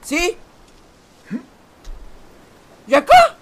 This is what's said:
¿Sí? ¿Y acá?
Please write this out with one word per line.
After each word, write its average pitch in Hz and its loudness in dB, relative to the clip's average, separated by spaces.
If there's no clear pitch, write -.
¿Sí? 339 -6
¿Y 220 -6
acá? 640 4